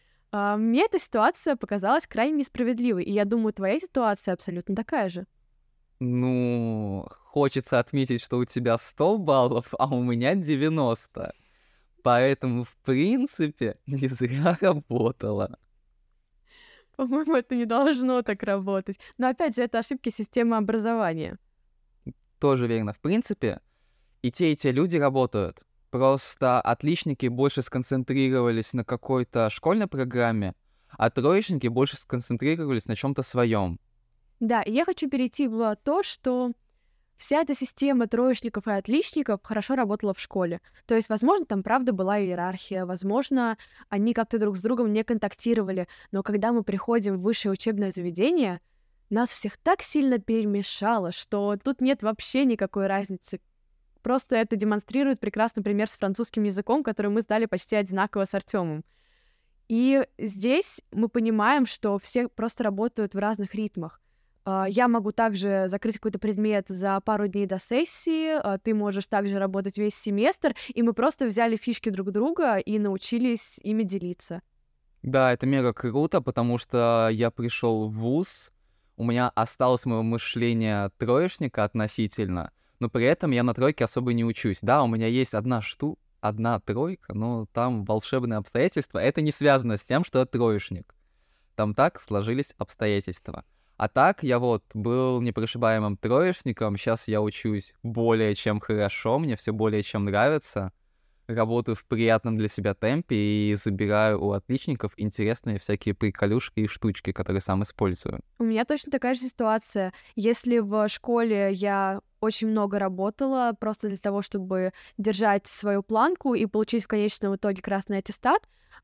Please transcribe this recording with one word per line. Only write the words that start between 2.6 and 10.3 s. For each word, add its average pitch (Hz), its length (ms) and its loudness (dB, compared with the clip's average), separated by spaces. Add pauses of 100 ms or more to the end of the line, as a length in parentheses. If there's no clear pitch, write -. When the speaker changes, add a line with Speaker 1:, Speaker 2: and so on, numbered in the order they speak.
Speaker 1:
и - 80 -4
я 208 120 2
думаю, 214 280 0
твоя 196 260 0
ситуация 226 540 -2
абсолютно 175 420 -6
такая 220 340 -2
же. 175 160 -10 (720)
Speaker 2:
Ну, 120 1080 0 (180)
хочется 139 540 0
отметить, 127 420 0
что - 160 -4
у 123 80 0
тебя 120 320 0
сто 180 400 0
баллов, 131 600 2
а 131 80 2
у 131 160 0
меня 123 320 2